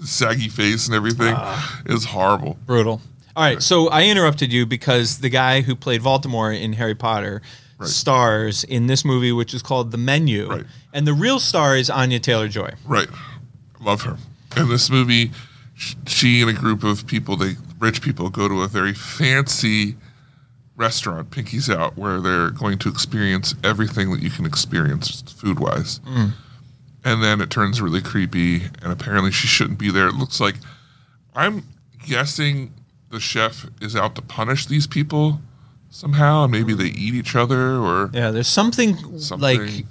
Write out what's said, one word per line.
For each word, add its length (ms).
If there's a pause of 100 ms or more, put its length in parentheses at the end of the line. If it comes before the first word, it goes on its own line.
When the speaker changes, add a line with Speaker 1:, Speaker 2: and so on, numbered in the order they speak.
Speaker 1:
saggy 460
face 380
and 80
everything. 420
Speaker 2:
Ah. 480
Speaker 1:
It's 200
horrible. 600
Speaker 2:
Brutal. 360 (340)
All 80
right, 120
Speaker 1:
Right. 80
Speaker 2:
so 260
I 160
interrupted 480
you 120
because 520
the 120
guy 320
who 140
played 260
Voldemort 580
in 140
Harry 220
Potter 460 (360)
Speaker 1:
Right. 120
Speaker 2:
stars 760
in 240
this 160
movie, 300
which 200
is 80
called 300
The 60
Menu. 520
Speaker 1:
Right. 160 (280)
Speaker 2:
And 120
the 80
real 260
star 360
is 140
Anya 300
Taylor-Joy. 520 (140)
Speaker 1:
Right. 240 (720)
Love 220
her. 140 (380)
In 140
this 200
movie, 420 (440)
sh-, 200 (120)
she 340
and 80
a 40
group 320
of 200
people, 300
they, 220 (200)
rich 240
people, 280
go 180
to 140
a 80
very 240
fancy 1040 (800)
restaurant, 520
Pinky's 400
Out, 280
where 240
they're 300
going 280
to 100
experience 640 (120)
everything 460
that 100
you 80
can 160
experience 760 (140)
food-wise. 720
Speaker 2:
Mm. 240 (760)
Speaker 1:
And 160
then 200
it 80
turns 320
really 200
creepy, 640 (180)
and 100
apparently 400
she 140
shouldn't 320
be 140
there. 160
It 80
looks 240
like, 160 (800)
I'm 280 (440)
guessing 640 (400)
the 80
chef 480 (140)
is 140
out 200
to 60
punish 460
these 200
people 540 (500)
somehow, 540
and 80
maybe 200
they 120
eat 280
each 220
other, 420
or 360
Speaker 2:
Yeah, 180
there's 160
something, 720
Speaker 1:
something 220
Speaker 2:
like 500